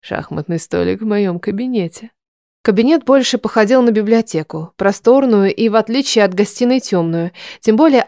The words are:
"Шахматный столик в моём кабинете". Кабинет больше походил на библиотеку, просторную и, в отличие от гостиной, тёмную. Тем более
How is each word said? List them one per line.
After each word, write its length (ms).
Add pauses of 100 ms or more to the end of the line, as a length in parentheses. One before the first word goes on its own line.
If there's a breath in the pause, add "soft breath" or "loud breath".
"Шахматный 580
столик 420
в 60
моём 340
кабинете". 720 (540)
Кабинет 400
больше 320
походил 460
на 80
библиотеку, 880
просторную 760
и, 140
в 80
отличие 480
от 80
гостиной, 480
тёмную. 520 (280 loud breath)
Тем 160
более 320